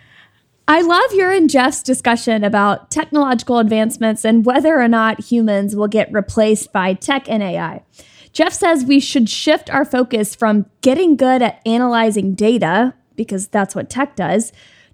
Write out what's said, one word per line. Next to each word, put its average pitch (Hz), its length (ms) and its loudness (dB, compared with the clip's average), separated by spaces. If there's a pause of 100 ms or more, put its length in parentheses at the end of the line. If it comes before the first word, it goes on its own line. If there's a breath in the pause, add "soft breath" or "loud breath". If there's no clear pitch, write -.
(680 loud breath)
I 320 140 4
love 359 320 2
your 381 180 2
and 349 200 2
Jeff's 269 320 0
discussion 233 640 -2
about 202 460 0
technological 269 680 -2
advancements 220 640 0
and 226 200 4
whether 277 360 2
or 233 80 2
not 220 320 0
humans 208 560 -2
will 208 120 0
get 208 240 -2
replaced 214 600 0
by 190 220 -2
tech 269 340 -6
and 220 140 -2
A 175 160 -6
I. 165 240 -10 (500 soft breath)
Jeff 330 200 2
says 330 320 0
we 277 160 4
should 233 280 0
shift - 420 -2
our 269 140 0
focus 247 500 -2
from 214 320 0 (140)
getting 302 360 2
good 254 260 2
at - 240 -4
analyzing 226 680 0
data, 208 600 0 (220)
because 202 320 -6
that's 196 260 -2
what - 160 -8
tech 277 240 -6
does, 185 380 -2 (420 soft breath)